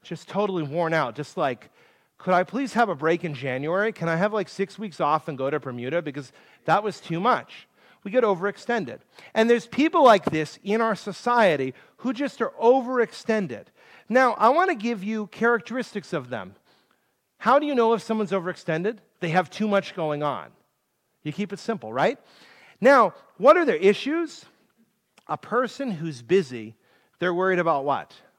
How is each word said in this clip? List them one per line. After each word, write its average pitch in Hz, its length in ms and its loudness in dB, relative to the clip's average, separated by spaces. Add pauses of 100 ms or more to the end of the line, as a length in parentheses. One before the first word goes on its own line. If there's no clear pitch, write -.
Just - 260 -14
totally 190 340 -2
worn 165 320 -2
out. 131 200 0
Just 143 220 -10
like, 135 340 -4 (460)
"Could 185 180 -2
I 180 80 4
please 226 300 -6
have 226 160 2
a 175 80 -4
break 160 260 -2
in 160 120 -6
January? 143 580 -4
Can 170 160 -6
I 165 80 -2
have, 202 160 0
like, 208 160 -4
six - 300 -8
weeks 190 220 -10
off 156 280 0
and 139 100 -10
go 135 120 -2
to 147 100 -4
Bermuda? 127 400 -6
Because 147 320 -12 (320)
that 175 180 2
was 214 180 -8
too 170 200 -6
much." 202 480 -2 (340)
We 202 80 -10
get 233 140 2
overextended. 190 760 -4 (340)
And 226 160 4
there's 240 160 2
people 311 360 2
like 226 240 8
this 156 380 -4
in 208 160 -2
our 226 140 0
society 175 800 0 (240)
who 254 140 -4
just 262 280 -6
are 208 200 -4
overextended. 226 1040 0 (420)
Now, 247 240 4
I 214 160 4
want 349 220 4
to 330 40 0
give 214 300 -6
you 214 240 -6
characteristics 226 840 -2
of 131 180 -6
them. 101 240 -10 (840)
How 254 200 4
do 294 80 0
you 294 80 -2
know 233 180 4
if 214 100 0
someone's 214 300 -4
overextended? 180 680 -4 (220)
They 170 100 -4
have 175 200 0
too 214 180 -4
much 196 260 -2
going 151 280 -4
on. 113 280 -6 (720)
You 151 100 -8
keep 202 200 -8
it 196 60 -14
simple, 139 340 -8
right? 165 260 0 (640)
Now, 240 340 6 (220)
what 277 200 8
are 349 80 2
their 208 120 2
issues? 262 680 0 (800)
A 156 100 -6
person 247 540 -4
who's 156 320 -8
busy, 120 540 -2 (420)
they're 175 160 0
worried 185 240 0
about 160 260 0
what? 123 300 -4 (240)